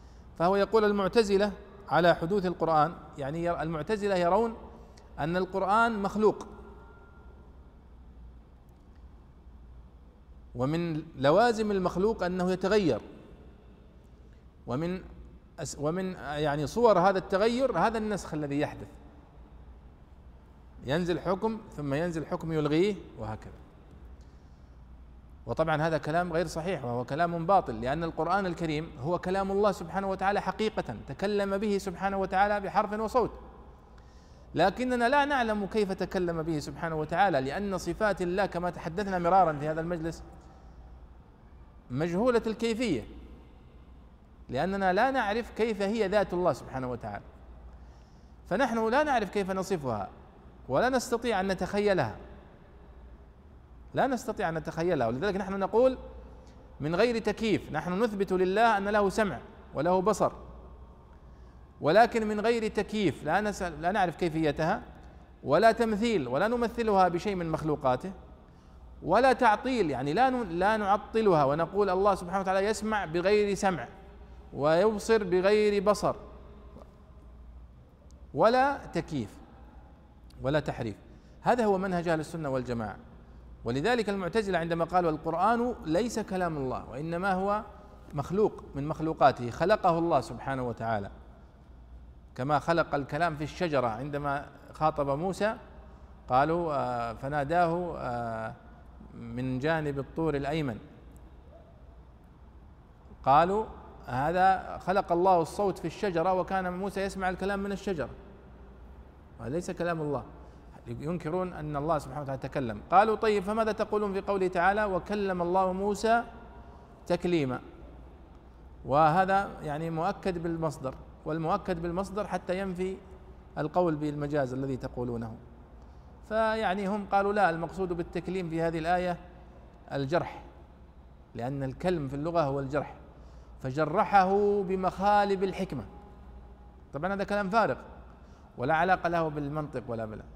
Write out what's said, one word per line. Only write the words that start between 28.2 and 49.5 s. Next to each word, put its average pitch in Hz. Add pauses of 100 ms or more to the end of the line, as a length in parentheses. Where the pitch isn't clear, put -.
الكريم 160
هو 160
كلام 190
الله 202
سبحانه 190
وتعالى 190
حقيقة، 202 (120)
تكلم 196
به 202
سبحانه 190
وتعالى 196
بحرف 196
وصوت، 214 (1200)
لكننا 240
لا 285
نعلم 226
كيف 202
تكلم 175
به 160
سبحانه 147
وتعالى، 156
لأن 185
صفات 180
الله 185
كما 180
تحدثنا 180
مرارا 170
في 147
هذا 160
المجلس 165 (1700)
مجهولة 175
الكيفية، 214 (1500)
لأننا 185
لا 240
نعرف 226
كيف 214
هي 202
ذات 196
الله 180
سبحانه 123
وتعالى، 110 (1300)
فنحن 226
لا 202
نعرف 202
كيف 196